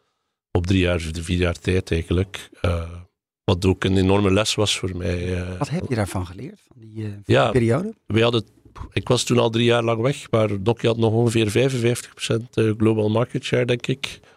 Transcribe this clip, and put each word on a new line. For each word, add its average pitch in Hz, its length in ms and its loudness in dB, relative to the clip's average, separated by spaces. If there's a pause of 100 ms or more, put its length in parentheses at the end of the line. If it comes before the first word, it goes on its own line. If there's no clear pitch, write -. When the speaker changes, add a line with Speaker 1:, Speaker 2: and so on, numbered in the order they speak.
(520)
Speaker 1:
Op 90 160 0
drie 95 120 4
jaar, 87 200 2 (120)
vier 85 260 -4
jaar 85 220 0
tijd 92 320 -2
eigenlijk. 87 580 -2 (120)
Eh, 85 300 -2 (520)
wat 92 220 0
ook 92 180 2
een 95 140 2
enorme 98 340 4
les 101 240 0
was 107 220 0
voor 92 200 -6
mij, 90 440 -4
eh. 90 160 -8
Speaker 2:
Wat - 120 -6
heb 160 200 -6
je 127 60 -4
daarvan 98 300 -4
geleerd, 113 420 -16
van - 120 -20
die, 110 240 -12
eh, 107 80 -6
van 101 140 -14
Speaker 1:
Ja, 123 180 4
Speaker 2:
die 113 80 0
periode? 127 420 2 (120)
Speaker 1:
wij 107 160 2
hadden, 117 220 2 (500)
ik - 140 -4
was 123 160 2
toen 123 160 2
al 117 100 4
drie 117 160 0
jaar 117 180 4
lang 113 180 0
weg, 139 300 -4
maar 107 300 2
Nokia 117 280 0
had 113 80 0
nog 113 160 2
ongeveer 113 380 2
vijfenvijftig 120 640 0
procent, - 440 -4
eh, 110 200 2
global 107 320 2
market 117 340 -2
share, 127 220 0
denk 120 220 -4
ik. - 320 -6 (180)